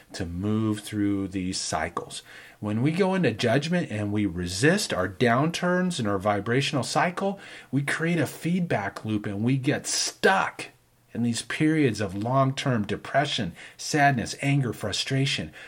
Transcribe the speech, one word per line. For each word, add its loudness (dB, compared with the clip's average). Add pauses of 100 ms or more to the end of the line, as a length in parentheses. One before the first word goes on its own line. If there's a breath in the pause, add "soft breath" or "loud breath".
(140 loud breath)
to -6
move 0
through 0
these -4
cycles. -4 (400 loud breath)
When -2
we 2
go 2
into 2
judgment 0
and -2
we 2
resist 0
our 0
downturns 2
in -2
our 0
vibrational 0
cycle, 0 (320 loud breath)
we 2
create 0
a 2
feedback -2
loop -2
and -4
we 4
get -2
stuck 0 (460)
in -2
these 0
periods 2
of -4
long-term 2
depression, -2 (240 loud breath)
sadness, 2
anger, 2
frustration. -2 (160 loud breath)